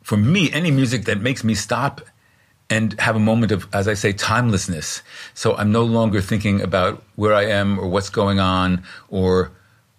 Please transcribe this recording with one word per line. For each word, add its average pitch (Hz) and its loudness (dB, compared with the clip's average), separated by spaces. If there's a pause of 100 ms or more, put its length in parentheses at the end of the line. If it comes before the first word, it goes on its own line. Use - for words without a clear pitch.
for - -2
me, 147 2
any 160 0
music 127 0
that 107 -2
makes 123 -4
me 110 0
stop 120 -4 (680)
and 110 -2
have 113 0
a 110 2
moment 110 2
of, 92 -2
as 98 0
I 107 0
say, 101 0
timelessness. 101 -2 (300)
So - -2
I'm 104 2
no 117 4
longer 113 2
thinking 101 0
about 92 -2 (120)
where 107 2
I 104 4
am 101 0
or 92 -4
what's 98 -2
going 101 0
on 92 2 (260)
or, 92 0 (460)